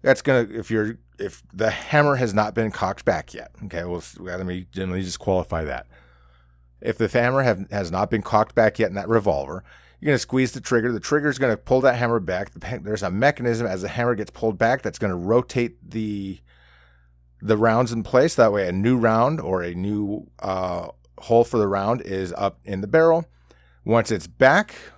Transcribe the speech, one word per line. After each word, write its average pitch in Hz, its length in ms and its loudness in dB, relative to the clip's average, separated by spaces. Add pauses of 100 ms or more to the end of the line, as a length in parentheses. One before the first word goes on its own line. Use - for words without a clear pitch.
that's 135 220 2
gonna, 123 280 2
if 113 200 -10
you're, 110 280 -2 (200)
if 98 240 -10 (100)
the 107 180 0
hammer 147 460 2
has 120 180 -2
not 107 200 0
been 110 160 0
cocked 98 340 -4
back 82 300 -2
yet, - 180 -14 (120)
okay, 87 200 -8
well, 87 140 -6
s-, - 200 -16
let 90 260 -8
me, 90 300 -8
let 95 140 -6
me 92 140 -4
just 90 160 -8
qualify 90 460 -2
that. 65 220 -8 (960)
If - 180 -4
the 110 100 2
hammer 127 340 2
have, 98 280 0
has 98 200 -4
not 92 200 0
been 107 120 -2
cocked - 320 0
back 110 240 2
yet 110 100 2
in 90 80 -6
that 98 120 -8
revolver, 90 560 0 (360)
you're 147 100 -2
gonna 135 80 4
squeeze 127 340 0
the 127 80 -10
trigger. 120 320 2
The 107 80 -4
trigger's 143 380 0
gonna 127 180 0
pull 131 260 0
that 131 140 4
hammer 117 240 0
back. 92 320 -6
The - 80 -20
pa-, 113 220 -10
there's 101 200 -6
a 95 80 -4
mechanism 120 560 0
as 92 160 -4
the 98 60 -6
hammer 120 260 -2
gets 104 160 -8
pulled 107 280 -4
back 117 240 2
that's 98 160 -6
gonna 95 180 -2
rotate 117 760 -2
the, 101 500 -6 (1000)
the 107 160 2
rounds 113 360 2
in 113 100 -4
place. 135 320 4
That 110 180 6
way 101 160 0
a 87 40 -4
new 113 260 2
round 117 420 2
or 90 220 -2
a 87 120 -6
new, 104 520 -4 (140)
uh, 92 480 -4 (300)
hole 117 260 4
for 117 140 -2
the 104 100 2
round 98 340 0
is 95 320 -6
up 98 300 -4
in 98 180 -6
the 101 40 -6
barrel. 160 380 4 (600)
Once 113 260 2
it's 101 160 -4
back 151 480 2 (240)